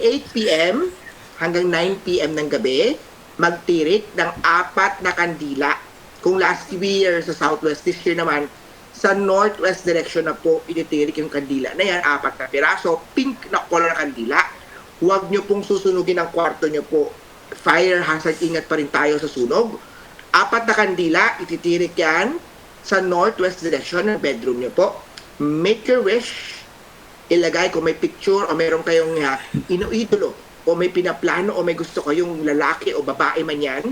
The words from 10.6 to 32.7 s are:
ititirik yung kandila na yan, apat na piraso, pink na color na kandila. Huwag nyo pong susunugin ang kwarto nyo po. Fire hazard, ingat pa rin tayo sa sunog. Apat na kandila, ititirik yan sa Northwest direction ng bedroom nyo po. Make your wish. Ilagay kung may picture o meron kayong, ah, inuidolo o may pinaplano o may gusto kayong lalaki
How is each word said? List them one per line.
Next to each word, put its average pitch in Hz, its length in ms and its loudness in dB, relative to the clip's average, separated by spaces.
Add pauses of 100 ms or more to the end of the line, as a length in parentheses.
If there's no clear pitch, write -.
ititirik 156 560 -2
yung 151 80 -6
kandila 135 480 -2
na 185 80 2
yan, 175 160 0
apat 139 400 0
na 131 80 -8
piraso, 165 480 0 (160)
pink 262 400 -2
na 185 160 0
color 170 240 2
na 160 160 -4
kandila. 127 320 -2 (640)
Huwag 190 240 2
nyo 196 160 0
pong 202 160 0
susunugin 185 560 0
ang 165 160 -2
kwarto 165 320 0
nyo 151 160 -2
po. 147 320 0 (480)
Fire 175 400 4
hazard, 156 400 -2
ingat 165 240 -2
pa 156 160 0
rin 143 80 -4
tayo 147 320 2
sa 151 80 -4
sunog. 156 480 0 (560)
Apat 202 320 2
na 220 80 2
kandila, 185 640 2
ititirik 170 560 -2
yan 180 480 2 (400)
sa - 160 0
Northwest 185 640 2
direction 165 480 0
ng 214 80 0
bedroom 123 400 -2
nyo 127 160 -4
po. - 240 2 (400)
Make 165 480 0
your 254 160 4
wish. 220 560 -2 (720)
Ilagay 170 400 2
kung 160 160 -2
may 160 80 2
picture 196 560 0
o 156 80 0
meron 160 240 2
kayong, 165 400 2
ah, 135 160 0 (320)
inuidolo 196 640 0 (320)
o 165 80 4
may 180 160 0
pinaplano 180 640 0
o 180 80 0
may 170 160 -2
gusto 165 240 -6
kayong 165 400 0
lalaki 151 560 0